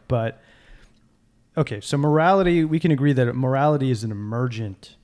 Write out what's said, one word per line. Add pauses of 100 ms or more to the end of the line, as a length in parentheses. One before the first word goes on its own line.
but, (1160)
okay,
so
morality,
we
can
agree
that
morality
is
an
emergent